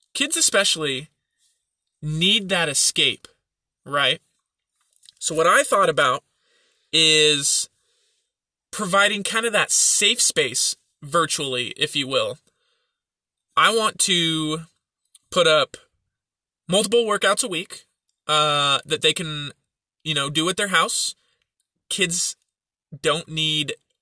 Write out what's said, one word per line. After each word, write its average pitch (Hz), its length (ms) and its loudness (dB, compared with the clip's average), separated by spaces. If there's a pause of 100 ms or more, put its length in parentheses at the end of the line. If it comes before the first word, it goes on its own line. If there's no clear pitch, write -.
(160)
kids 285 200 -4
especially 156 720 0 (920)
need 180 480 0
that 170 180 0
escape, - 600 0 (580)
right? 139 360 -2 (1000)
So - 160 -6
what 160 120 2
I 247 160 6
thought 196 260 2
about 139 340 0 (680)
is 151 800 2 (1000)
providing 202 520 0
kinda 226 280 -2
that 190 200 0
safe - 500 2
space - 540 0 (280)
virtually, 139 720 -2
if 151 180 -2
you 139 120 -2
will. 123 320 -2 (1160)
I 180 200 4
want 214 260 0
to 160 600 -2 (680)
put 170 180 2
up 151 300 2 (880)
multiple 214 380 2
workouts 202 380 0
a - 40 -6
week, - 380 -8 (420)
uh, 147 560 2
that 151 180 -4
they 156 120 2
can, 151 400 -10 (500)
you 156 120 -4
know, 139 140 -2
do 156 200 0
at 185 80 -2
their 202 120 -2
house. 175 440 0 (760)
Kids 180 460 -4 (640)
don't 156 260 -2
need 156 480 -4 (260)